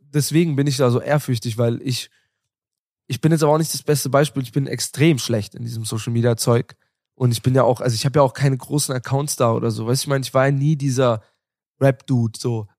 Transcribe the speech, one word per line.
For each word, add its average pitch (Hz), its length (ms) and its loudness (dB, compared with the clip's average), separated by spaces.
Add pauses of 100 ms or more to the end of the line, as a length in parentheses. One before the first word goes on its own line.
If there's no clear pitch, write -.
(120)
deswegen 151 440 2
bin 143 100 2
ich 139 100 -2
da 127 140 4
so 120 100 2
ehrfürchtig, 123 560 -2
weil 117 260 0
ich, - 280 -6 (960)
ich 123 140 -8
bin 156 120 2
jetzt 160 100 2
aber 147 100 4
auch 156 60 4
nicht 160 140 -2
das - 100 -8
beste 147 280 -2
Beispiel, 139 320 2
ich 120 100 -12
bin 139 140 -2
extrem 139 520 0
schlecht 110 360 -4
in - 80 -12
diesem 117 220 -8
Social 110 280 -6
Media 117 240 2
Zeug - 380 0 (400)
und 127 180 0
ich 113 100 -4
bin 127 120 2
ja 131 80 4
auch, 117 180 2
also 120 140 0
ich 110 100 -4
hab 131 120 -2
ja 147 60 6
auch 131 120 2
keine 135 240 0
großen 143 360 -4
Accounts 139 420 -4
da 117 160 2
oder 117 180 -2
so, 110 160 -6
weißt 127 160 0
du, - 40 -8
ich - 20 -8
meine, 139 160 -2
ich - 100 -12
war 131 120 4
ja 143 60 2
nie 143 240 0
dieser 131 460 0 (580)
Rap-Dude, 127 580 0
so. 113 300 -6 (100)